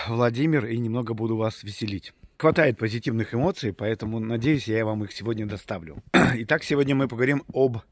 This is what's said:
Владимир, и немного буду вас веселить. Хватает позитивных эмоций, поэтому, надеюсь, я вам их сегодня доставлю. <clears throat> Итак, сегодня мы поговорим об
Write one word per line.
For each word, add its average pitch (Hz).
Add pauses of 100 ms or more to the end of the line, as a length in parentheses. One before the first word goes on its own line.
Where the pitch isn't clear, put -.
Владимир, 120
и 117
немного 117
буду 110
вас 110
веселить. 104 (260)
Хватает 156
позитивных 113
эмоций, 123
поэтому, 110
надеюсь, 117
я 110
вам 107
их 98
сегодня 107
доставлю. 95
<clears throat> -
Итак, 123
сегодня 139
мы 135
поговорим 127
об 127 (140)